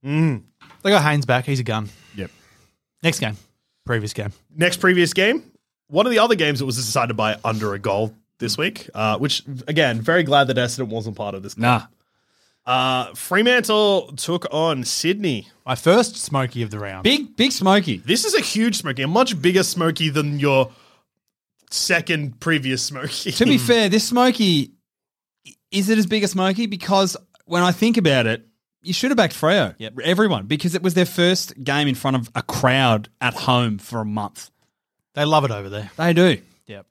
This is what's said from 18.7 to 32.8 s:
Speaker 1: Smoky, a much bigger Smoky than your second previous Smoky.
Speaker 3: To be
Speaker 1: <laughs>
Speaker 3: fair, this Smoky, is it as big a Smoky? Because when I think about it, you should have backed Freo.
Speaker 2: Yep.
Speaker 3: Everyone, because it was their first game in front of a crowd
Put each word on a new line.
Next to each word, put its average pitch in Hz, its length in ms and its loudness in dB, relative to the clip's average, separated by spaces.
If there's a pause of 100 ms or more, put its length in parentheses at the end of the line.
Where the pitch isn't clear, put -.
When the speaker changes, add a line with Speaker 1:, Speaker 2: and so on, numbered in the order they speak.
Speaker 1:
Smoky, 135 260 -6
a 139 60 -2
much 220 320 0
bigger 180 220 2
Smoky 160 480 -2
than 147 280 -2
your 135 320 2 (1000)
second 156 680 -2
previous 131 420 -2
Smoky. 143 500 -8
Speaker 3:
To 233 140 2
be 269 120 4
Speaker 1:
<laughs> - 0 -
Speaker 3:
fair, 220 300 4
this 214 180 2
Smoky, 233 680 2 (1000)
is 190 180 0
it 220 80 4
as 214 100 4
big 214 180 0
a 190 40 0
Smoky? 190 380 0
Because 196 500 0 (300)
when 175 160 0
I 180 100 4
think 226 240 2
about 139 300 4
it, 110 200 -4 (360)
you 180 100 -8
should 254 180 -2
have 262 60 2
backed 190 180 2
Freo. 156 440 2
Speaker 2:
Yep. 110 260 -12
Speaker 3:
Everyone, 175 420 2
because 156 280 -2
it 170 80 -2
was 180 100 0
their 175 140 4
first 175 580 0
game 143 240 0
in 131 60 2
front 135 240 -2
of 113 160 -6
a - 80 -4
crowd 123 680 2 (120)